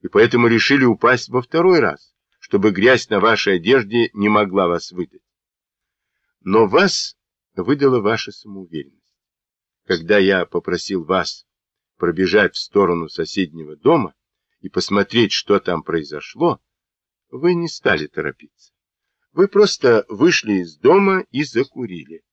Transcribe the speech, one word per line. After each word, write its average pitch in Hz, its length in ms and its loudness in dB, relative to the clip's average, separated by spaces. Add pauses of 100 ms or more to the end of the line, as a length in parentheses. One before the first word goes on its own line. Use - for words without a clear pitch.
И - 60 -10
поэтому 117 400 4
решили 131 360 2
упасть 120 460 0
во 123 100 -2
второй 170 400 2
раз, 80 320 -4 (400)
чтобы 104 180 2
грязь 110 380 2
на 104 100 -2
вашей 101 380 0
одежде 113 560 0
не 104 160 -2
могла 98 400 2
вас 85 240 -6
выдать. 90 300 -12 (1160)
Но 107 260 4
вас 170 500 0 (400)
выдала 127 440 0
ваша 107 300 -2
самоуверенность. 85 680 -16 (840)
Когда 90 320 0
я 95 260 2
попросил 87 580 -6
вас 85 440 -6 (500)
пробежать 90 600 0
в - 20 -10
сторону 87 500 -2
соседнего 80 680 -8
дома 131 380 0 (460)
и - 80 -16
посмотреть, 101 640 -2
что - 280 -2
там 85 220 -6
произошло, 80 800 -6 (680)
вы 165 240 -2
не 170 140 -4
стали 78 380 -4
торопиться. - 680 -14 (580)
Вы 196 160 2
просто 131 640 2
вышли 107 500 0
из 85 160 -12
дома 190 540 2
и 139 140 -6
закурили. 90 760 -8 (100)